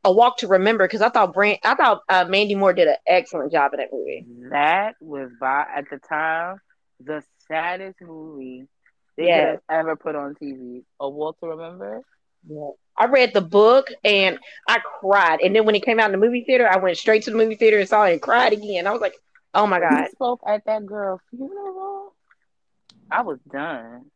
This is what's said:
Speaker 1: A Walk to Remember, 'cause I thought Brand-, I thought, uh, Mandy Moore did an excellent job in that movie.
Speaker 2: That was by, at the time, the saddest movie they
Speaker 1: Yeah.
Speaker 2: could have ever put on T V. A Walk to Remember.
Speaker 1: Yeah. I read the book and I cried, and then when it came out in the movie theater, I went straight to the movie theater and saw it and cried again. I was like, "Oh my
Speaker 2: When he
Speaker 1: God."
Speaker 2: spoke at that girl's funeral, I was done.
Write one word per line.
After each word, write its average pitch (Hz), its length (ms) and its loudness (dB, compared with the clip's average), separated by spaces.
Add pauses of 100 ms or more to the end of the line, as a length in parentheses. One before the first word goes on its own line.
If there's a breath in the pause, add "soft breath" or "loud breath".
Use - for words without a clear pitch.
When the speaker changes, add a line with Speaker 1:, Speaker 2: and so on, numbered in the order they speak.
Speaker 1:
A 196 80 4
Walk 233 280 4
to 233 100 -8
Remember, 196 400 4
'cause 214 120 -4
I 220 80 4
thought 202 240 2
Brand-, 202 300 0
I 247 120 2
thought, 254 340 2
uh, 185 180 4
Mandy 202 280 0
Moore 196 180 2
did 175 160 4
an - 80 0 (100)
excellent 165 460 0
job 143 200 2
in 135 60 -8
that 135 140 -8
movie. 76 320 -10 (240)
Speaker 2:
That 160 500 0
was 139 400 -14
by, 135 340 -2
at 147 160 -10
the 143 80 -14
time, 160 640 -6 (400)
the 147 240 -12 (240)
saddest 180 540 -8
movie 156 680 -18 (480)
they 160 120 -2
Speaker 1:
Yeah. 170 120 4
Speaker 2:
could 151 120 2
have 151 180 -8
ever 160 260 -2
put 156 200 -8
on 143 200 -10
T 143 160 -14
V. 123 320 -16 (160)
A 139 100 -6
Walk 151 300 -8
to 170 80 -12
Remember. 180 540 -14 (480)
Speaker 1:
Yeah. 147 220 -14 (260)
I 220 80 2
read 247 280 2
the 208 80 2
book 214 460 6 (160)
and 196 360 2 (280 loud breath)
I 226 120 2
cried, 190 640 2
and 190 140 2
then 220 100 4
when 214 100 4
it 196 100 -2
came 226 160 2
out 220 60 4
in 196 120 0
the 208 60 4
movie 240 180 -2
theater, 254 240 2
I 190 100 4
went 185 200 0
straight 220 260 2
to - 80 -8
the 214 60 -2
movie 220 180 2
theater 214 240 4
and 196 80 0
saw 214 180 4
it 180 80 4
and 156 80 -2
cried 233 320 2
again. 208 340 -4
I 202 40 0
was 233 100 -4
like, 202 140 -4 (380)
"Oh 208 140 2
my 185 120 0
Speaker 2:
When 170 120 0
he 151 120 2
Speaker 1:
God." - 80 -8
Speaker 2:
spoke 247 360 -6
at 208 180 -4
that 214 200 -4
girl's 196 440 -8
funeral, 392 840 -14 (960)
I 196 100 -2
was 165 180 -8 (120)
done. 127 640 -12